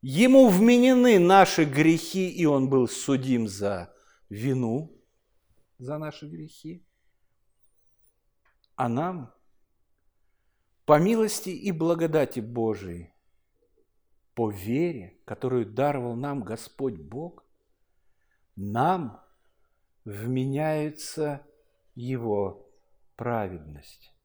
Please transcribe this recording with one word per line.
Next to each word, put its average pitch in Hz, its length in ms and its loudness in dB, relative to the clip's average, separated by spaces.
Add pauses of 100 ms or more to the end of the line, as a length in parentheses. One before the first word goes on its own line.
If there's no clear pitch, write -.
Ему 240 460 6
вменены 240 680 6
наши 180 440 6
грехи, 160 680 0
и 170 160 -2
Он 135 240 2
был 131 180 2
судим 127 600 -2
за 95 460 -6 (360)
вину, 127 720 -4 (800)
за 131 220 -12
наши 151 280 -14
грехи. 160 560 -18 (1900)
А 127 140 -4
нам, 151 420 -6 (1500)
по 151 140 6
милости 220 500 -2
и 190 220 -6
благодати 160 680 0
Божией, 104 760 -6 (1200)
по 113 160 -2
вере, 110 760 -6
которую 123 420 -4
даровал 123 480 -4
нам 139 260 -8
Господь 110 540 -10
Бог, 117 500 -16 (1080)
нам 117 680 -4 (800)
вменяется 143 1400 -6 (480)
Его 117 720 -4 (500)
праведность. 90 1080 -8